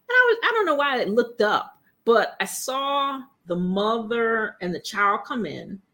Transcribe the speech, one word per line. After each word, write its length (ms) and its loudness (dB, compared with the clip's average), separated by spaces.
I 180 6
was, 160 4
I 80 2
don't 140 2
know 80 2
why 260 0
I 40 0
looked 360 0
up, 400 0
but 360 4
I 40 -2
saw 800 -4
the 100 -4
mother 1040 -2
and 140 -4
the 60 -8
child 440 0
come 220 -6
in. 340 -12